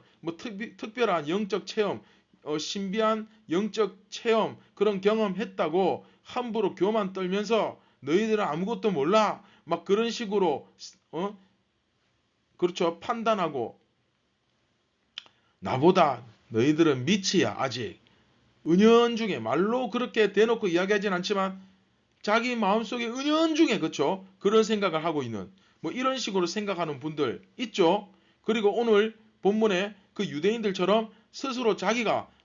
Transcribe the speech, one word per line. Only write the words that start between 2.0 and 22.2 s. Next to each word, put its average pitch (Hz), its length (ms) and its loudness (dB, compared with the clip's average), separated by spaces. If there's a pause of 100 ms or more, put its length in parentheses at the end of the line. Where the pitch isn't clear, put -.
어, 151 140 -4
신비한 214 720 -2 (220)
영적 202 480 -2 (120)
체험, 208 480 0 (180)
그런 202 260 0
경험했다고 190 1040 0 (180)
함부로 226 520 -4
교만 196 380 0
떨면서 190 640 0 (220)
"너희들은 208 420 2
아무것도 190 480 -2
몰라." 180 520 2 (200)
막 165 200 -4
그런 226 280 2
식으로, 190 560 -2 (440)
어? 196 260 -6 (1200)
그렇죠. 175 420 -2
판단하고, 190 800 -4 (1800)
"나보다 131 640 2 (260)
너희들은 139 560 2
미치야, 180 520 0
아직." 120 420 -6 (680)
은연중에, 220 720 4
말로 196 500 0
그렇게 220 440 0
대놓고 226 340 2
이야기하진 190 460 0
않지만 190 480 -2 (600)